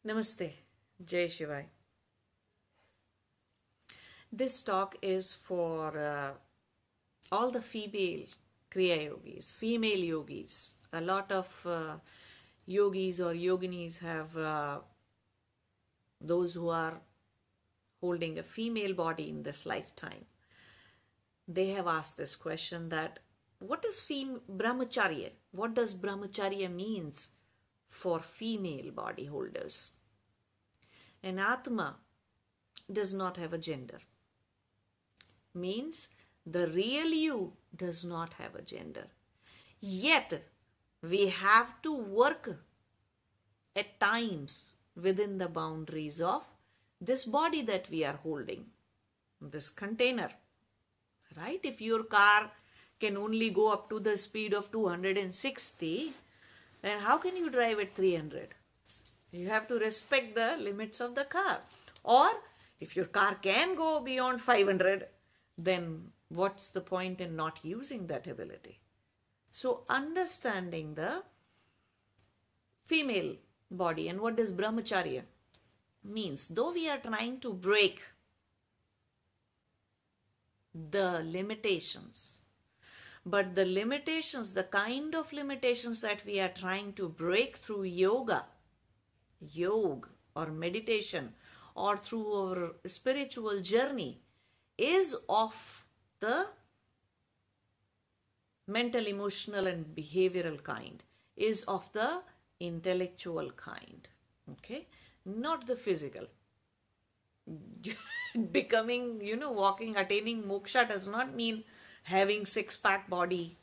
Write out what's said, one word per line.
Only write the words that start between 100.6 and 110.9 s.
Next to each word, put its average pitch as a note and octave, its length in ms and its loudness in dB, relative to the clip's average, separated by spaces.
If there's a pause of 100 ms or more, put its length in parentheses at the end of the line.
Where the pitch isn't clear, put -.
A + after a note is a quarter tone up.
kind, - 400 -10 (340)
is G#3+ 280 2
of - 280 -4
the C#4+ 300 0 (380)
intellectual F3 920 -2
kind, - 560 -16 (420)
okay? A3+ 360 -12 (380)
Not A#3+ 420 -4
the B3 100 0
physical. D#3+ 500 -2 (1200)
<laughs> A3 1080 -6
Becoming, A#3 680 2
you G#3 160 -4
know, C#4 160 -4
walking, G3+ 440 2
attaining G#3 480 0
moksha G3+ 440 2
does G3 180 -4